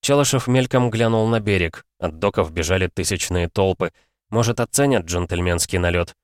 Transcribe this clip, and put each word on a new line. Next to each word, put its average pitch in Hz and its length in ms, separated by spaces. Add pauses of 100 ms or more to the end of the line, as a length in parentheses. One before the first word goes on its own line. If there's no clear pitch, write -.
Челышев 139 460
мельком 123 440
глянул 113 360
на 113 140
берег. 95 440 (140)
От 80 200
доков 92 340
бежали 87 340
тысячные 87 640
толпы. 95 440 (380)
Может, 113 300
оценят 127 440
джентльменский 87 760
налёт. 87 460